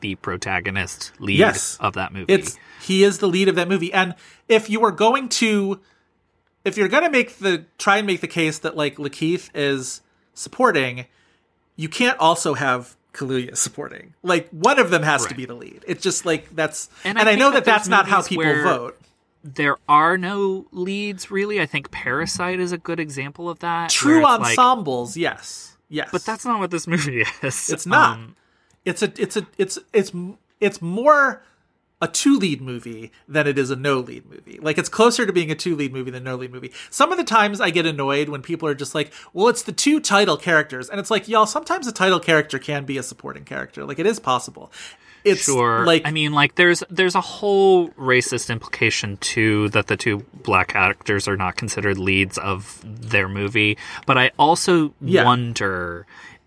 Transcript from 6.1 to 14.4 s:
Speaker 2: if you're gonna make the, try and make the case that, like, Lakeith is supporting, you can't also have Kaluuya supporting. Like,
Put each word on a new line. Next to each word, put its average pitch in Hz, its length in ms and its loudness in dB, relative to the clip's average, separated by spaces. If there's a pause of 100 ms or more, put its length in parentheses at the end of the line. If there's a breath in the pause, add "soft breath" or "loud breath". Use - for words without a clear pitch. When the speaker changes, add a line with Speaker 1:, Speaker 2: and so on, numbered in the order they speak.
Speaker 2:
if 196 120 -2
you're 190 120 2
gonna 311 200 2
make 247 300 0
the, 180 240 -2 (140)
try 196 200 2
and 214 80 -2
make 185 140 -2
the 170 80 -6
case 156 320 -2
that, 156 160 -6
like, 147 220 -2
Lakeith 156 580 -4
is 139 460 -4 (320)
supporting, 131 720 0 (720)
you 156 100 -8
can't 247 320 0
also 160 360 2
have 127 420 -4 (160)
Kaluuya 127 420 -6
supporting. - 640 -8
Like, 175 280 0